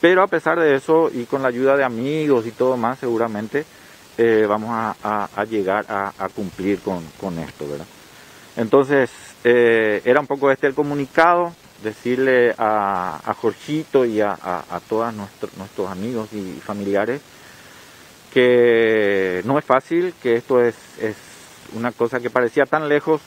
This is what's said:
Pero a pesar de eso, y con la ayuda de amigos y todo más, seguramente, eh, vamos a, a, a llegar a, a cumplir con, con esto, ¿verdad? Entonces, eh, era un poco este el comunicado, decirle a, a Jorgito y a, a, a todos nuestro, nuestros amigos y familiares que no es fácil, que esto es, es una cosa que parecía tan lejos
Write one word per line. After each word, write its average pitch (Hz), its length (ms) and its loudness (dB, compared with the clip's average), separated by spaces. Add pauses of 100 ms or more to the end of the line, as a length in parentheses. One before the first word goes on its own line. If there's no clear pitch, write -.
Pero 185 220 6
a 202 60 2
pesar 165 320 0
de 147 160 4
eso, 160 360 2
y 120 120 -6
con 135 180 -4
la 131 60 2
ayuda 131 280 2
de 139 80 2
amigos 131 600 -2
y 117 60 -8
todo 127 240 0
más, 120 220 -4
seguramente, 117 680 -4 (520)
eh, 110 320 4
vamos 107 240 -2
a, 113 300 -4
a, 104 320 -4
a 101 100 -2
llegar 104 440 -2
a, 98 300 -6
a 95 100 -6
cumplir 95 520 -4
con, 90 220 -6 (180)
con 90 180 -8
esto, 73 300 -10
¿verdad? 73 180 -10 (680)
Entonces, 131 540 2 (340)
eh, 117 600 2
era 131 160 2
un 139 60 -8
poco 139 240 0
este 135 160 0
el 135 80 0
comunicado, 165 800 0 (280)
decirle 123 760 0
a, 98 640 -2
a 110 100 -2
Jorgito 139 680 -2
y 107 160 -2
a, 104 120 0
a, 90 380 -6
a 87 100 -8
todos 113 340 -4
nuestro, 104 420 -12
nuestros 95 340 -8
amigos 110 420 -8
y 92 320 -10
familiares 104 580 -4 (1080)
que 110 1120 4
no 139 140 0
es 151 60 -4
fácil, 170 580 0
que 117 140 2
esto 123 260 2
es, 117 120 2 (260)
es 110 160 -4 (580)
una 117 180 -4
cosa 120 280 -2
que 120 100 -6
parecía 127 360 0
tan 156 220 -2
lejos 147 380 0